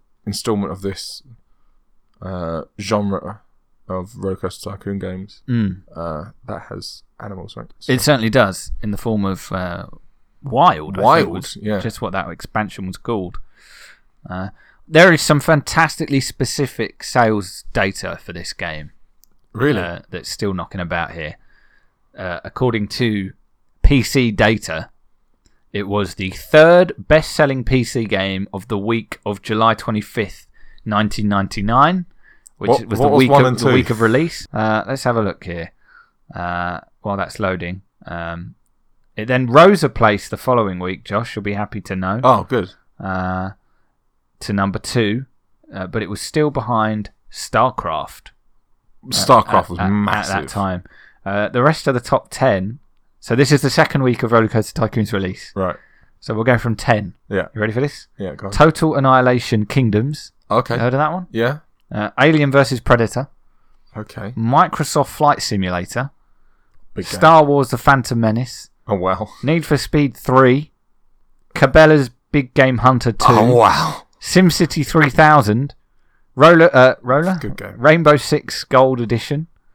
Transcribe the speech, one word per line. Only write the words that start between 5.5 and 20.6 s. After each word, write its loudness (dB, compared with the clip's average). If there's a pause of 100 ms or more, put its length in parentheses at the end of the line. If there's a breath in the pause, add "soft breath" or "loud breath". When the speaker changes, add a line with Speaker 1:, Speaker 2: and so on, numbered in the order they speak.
Speaker 1:
uh, -10 (160)
that -12
has -16 (160)
animals, -16
right? -18
So -6
Speaker 2:
It 0
certainly 0
does, 0 (100)
in -6
the -6
form -4
of, -6
uh, -8 (560)
Wild, -2
I -6
think 0
Speaker 1:
Wild, 4
Speaker 2:
was -12
Speaker 1:
yeah. -6
Speaker 2:
just -10
what -8
that -6
expansion -8
was -10
called. -6 (880 soft breath)
Uh, -8 (400 soft breath)
there 8
is 2
some 2
fantastically 0
specific -6
sales -2 (100)
data -4
for -16
this -12
game. -12 (640)
Speaker 1:
Really? -2
Speaker 2:
Uh, -10
that's -12
still -6
knocking -10